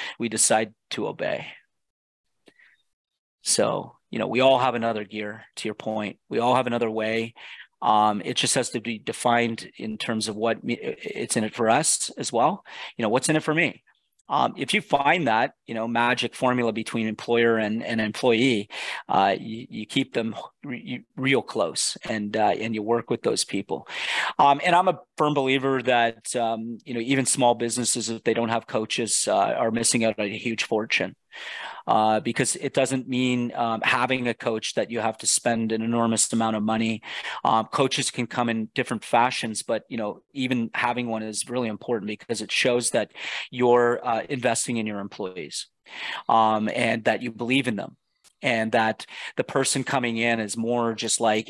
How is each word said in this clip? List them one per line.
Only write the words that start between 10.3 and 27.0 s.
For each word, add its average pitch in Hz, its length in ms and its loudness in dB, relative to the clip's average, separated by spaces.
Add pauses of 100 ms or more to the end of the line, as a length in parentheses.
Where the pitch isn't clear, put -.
what 113 280 -2
me-, 120 160 -2
it's - 580 -6
in 110 80 0
it 110 100 -8
for 113 140 2
us - 480 2
as - 140 -6
well. 139 340 2 (320)
You 117 60 -2
know, 110 60 2
what's 127 200 0
in 156 80 4
it 151 60 0
for 156 100 0
me? 156 300 0 (460)
Um, 131 260 2
if - 180 -4
you 208 60 2
find 147 480 2
that, 113 240 2 (160)
you 117 80 -8
know, 113 100 -4
magic 120 480 0
formula 123 380 0
between 110 360 -2
employer 117 500 2
and, 110 260 -2
and 113 160 -4
employee, 110 680 2 (400)
uh, 98 280 4
you, 113 320 -10
you 107 160 -10
keep 131 280 -2
them 113 200 -2 (300)
re-, 123 400 -10 (140)
real 131 240 2
close - 560 -2 (100)
and, 107 300 -4
uh, 104 200 4
and 113 160 -4
you 107 80 -4
work 113 280 0
with 117 120 -2
those - 220 0
people. - 420 -6 (540)
Um, 143 260 6
and 175 120 4
I'm 185 100 4
a 170 120 0 (180)
firm 151 160 2
believer 135 500 2
that, 117 540 2
um, 113 480 -2
you 135 80 -8
know, 120 80 -2